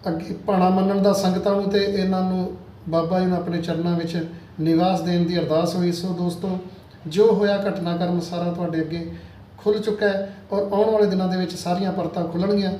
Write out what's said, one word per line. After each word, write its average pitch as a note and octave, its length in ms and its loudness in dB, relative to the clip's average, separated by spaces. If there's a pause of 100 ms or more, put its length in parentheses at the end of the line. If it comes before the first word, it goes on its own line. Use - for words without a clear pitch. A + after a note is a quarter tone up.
ਅੱਗੇ E3+ 280 -4 (100)
ਭਾਣਾ F#3 240 4
ਮੰਨਣ F#3+ 320 4
ਦਾ G3 120 6
ਸੰਗਤਾਂ F#3+ 420 2
ਨੂੰ G3 140 0
ਤੇ G3+ 100 2
ਇਹਨਾਂ F#3 420 0
ਨੂੰ, F#3 360 -2 (320)
ਬਾਬਾ E3 300 0
ਜੀ F#3 60 2
ਨੂੰ F3+ 120 2
ਆਪਣੇ E3+ 240 -4
ਚਰਨਾਂ E3+ 360 -2
ਵਿੱਚ E3 300 -4 (320)
ਨਿਵਾਸ E3 420 2
ਦੇਣ F3 240 2
ਦੀ F3 140 0
ਅਰਦਾਸ E3 360 0
ਹੋਈ। F3 160 2
ਸੋ F#3 160 -4
ਦੋਸਤੋ, F3 500 -4 (500)
ਜੋ G3 200 4
ਹੋਇਆ G3+ 420 2
ਘਟਨਾਕ੍ਰਮ F3 500 -2
ਸਾਰਾ F3 320 -4
ਤੁਹਾਡੇ E3+ 300 -2
ਅੱਗੇ E3+ 300 -6 (460)
ਖੁੱਲ੍ਹ G#3 240 0
ਚੁੱਕਾ G#3 260 0
ਹੈ G3 280 -2 (160)
ਔਰ G3 200 0
ਆਉਣ G#3+ 200 4
ਵਾਲੇ G#3 140 6
ਦਿਨਾਂ F#3 220 0
ਦੇ F3+ 100 0
ਵਿੱਚ F3+ 180 -2
ਸਾਰੀਆਂ F#3 360 -2
ਪਰਤਾਂ F3 340 -2
ਖੁੱਲ੍ਹਣਗੀਆਂ। G3 540 0